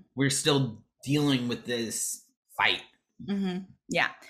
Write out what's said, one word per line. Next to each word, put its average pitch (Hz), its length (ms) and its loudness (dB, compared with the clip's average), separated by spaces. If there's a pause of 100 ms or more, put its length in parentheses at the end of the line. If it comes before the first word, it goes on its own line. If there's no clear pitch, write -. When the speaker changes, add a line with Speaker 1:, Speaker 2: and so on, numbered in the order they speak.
(160)
Speaker 1:
we're 135 160 2
still 139 500 0 (240)
dealing 139 420 2
with 117 180 -4
this 117 600 -4 (320)
fight. 98 240 2 (480)
Speaker 2:
Mm-hmm. 190 300 0 (300)
Yeah. 165 180 0 (220)